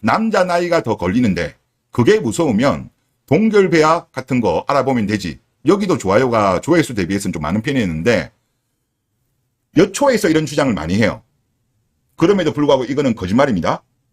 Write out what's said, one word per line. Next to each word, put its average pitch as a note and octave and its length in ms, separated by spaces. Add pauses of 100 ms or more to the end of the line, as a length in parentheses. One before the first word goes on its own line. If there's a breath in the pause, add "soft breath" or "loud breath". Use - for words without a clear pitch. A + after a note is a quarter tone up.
남자 F#3+ 420
나이가 F3 400
더 G#2+ 120
걸리는데 F2+ 600 (340)
그게 G3 300
무서우면 A#2 720 (360)
동결배아 E3+ 840
같은 B2+ 280
거 F2+ 280
알아보면 B2+ 380
되지. F#2+ 340 (260)
여기도 F#3 320
좋아요가 G#2 600
조회수 D3+ 340
대비해서는 F#2+ 380
좀 D#2 100
많은 G#2 200
편이었는데 G2 680 (1500)
여초에서 G3+ 520
이런 D#3 180
주장을 C#3 260
많이 D#2+ 220
해요. G2+ 280 (920)
그럼에도 F3 380
불구하고 C#3+ 320
이거는 C3 320
거짓말입니다. G#2 680 (300)